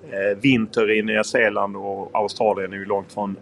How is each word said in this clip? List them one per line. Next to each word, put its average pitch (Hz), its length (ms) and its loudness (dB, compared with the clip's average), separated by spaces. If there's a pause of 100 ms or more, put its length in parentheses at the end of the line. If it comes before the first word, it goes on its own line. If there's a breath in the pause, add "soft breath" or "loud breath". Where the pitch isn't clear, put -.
(120)
eh, 98 280 0
vinter 113 500 4
i 107 120 2
Nya 107 220 0
Zeeland 104 520 0
och 98 360 -8
Australien 98 600 0
är 98 40 -10
ju 98 80 -10
långt 98 280 -4
från 98 300 -6